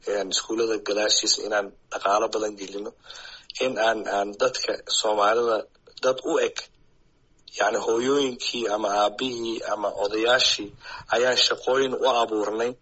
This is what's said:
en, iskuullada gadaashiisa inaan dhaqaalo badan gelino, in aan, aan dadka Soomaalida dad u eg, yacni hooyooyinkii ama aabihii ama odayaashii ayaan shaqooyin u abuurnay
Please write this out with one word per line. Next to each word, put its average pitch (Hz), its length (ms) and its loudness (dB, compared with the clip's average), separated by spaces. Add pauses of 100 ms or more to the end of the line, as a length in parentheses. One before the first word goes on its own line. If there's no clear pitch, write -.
en, 101 240 -2
iskuullada 113 480 -2
gadaashiisa 104 680 0
inaan 101 240 0 (200)
dhaqaalo 104 420 2
badan 107 260 -2
gelino, 98 360 -8 (680)
in 131 180 -2
aan, 113 300 2
aan 101 260 0
dadka 101 420 0 (140)
Soomaalida 110 720 2 (400)
dad - 220 2
u 160 200 -2
eg, - 180 0 (920)
yacni 107 300 0
hooyooyinkii 123 920 0
ama 104 240 0
aabihii 113 720 0
ama 104 280 -2
odayaashii 110 760 2 (380)
ayaan 120 300 2
shaqooyin 131 560 2
u 120 160 0
abuurnay 110 640 0 (100)